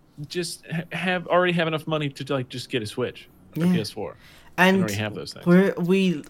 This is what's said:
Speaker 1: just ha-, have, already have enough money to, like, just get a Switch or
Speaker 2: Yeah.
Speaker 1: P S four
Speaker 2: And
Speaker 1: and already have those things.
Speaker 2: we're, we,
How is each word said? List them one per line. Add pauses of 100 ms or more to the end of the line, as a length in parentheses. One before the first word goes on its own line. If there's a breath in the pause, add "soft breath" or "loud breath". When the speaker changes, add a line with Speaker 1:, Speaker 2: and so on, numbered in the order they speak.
(280)
Speaker 1:
just
ha-,
have,
already
have
enough
money
to,
like,
just
get
a
Switch (300)
or
Speaker 2:
Yeah.
Speaker 1:
P
S
four (420 loud breath)
Speaker 2:
And
Speaker 1:
and
already
have
those
things.
Speaker 2:
we're,
we, (120)